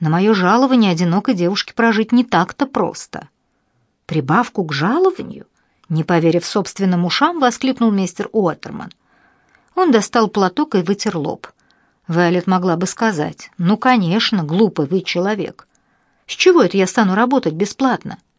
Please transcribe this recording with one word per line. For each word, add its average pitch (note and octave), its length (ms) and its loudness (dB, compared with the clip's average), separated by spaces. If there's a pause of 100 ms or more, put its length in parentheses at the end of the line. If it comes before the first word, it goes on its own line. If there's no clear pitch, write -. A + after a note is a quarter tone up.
На D#3 80 -2
моё F#3 240 2
жалование A3 580 2
одинокой F3 440 0
девушке F3 380 -4
прожить A3 380 0
не B3 140 4
так-то F#3 400 0
просто". - 640 -6 (800)
"Прибавку E3 580 -2
к D3+ 80 -6
жалованию?" D4 720 -2 (440)
не D#3 140 0
поверив E3+ 420 2
собственным F#3 600 -2
ушам, D#4+ 340 0
воскликнул B3 520 0
мистер G3 400 -4
Уоттерман. F3+ 600 -4 (840)
Он F4 160 2
достал A3 360 2
платок G3 480 -2
и F#3 60 2
вытер G3 360 -4
лоб. - 300 -6 (600)
Вайолет F3 400 0
могла F#3 280 0
бы F3 100 -2
сказать: F3+ 720 -4
"Ну, F#3 200 0
конечно, G#3+ 640 0
глупый E3 440 0
вы F3+ 140 0
человек. F#3 680 -4 (600)
С - 40 -14
чего F4 300 4
это F#3+ 160 2
я F#3 100 2
стану F#3+ 280 0
работать B3 380 0
бесплатно? G#3 640 -4 (220)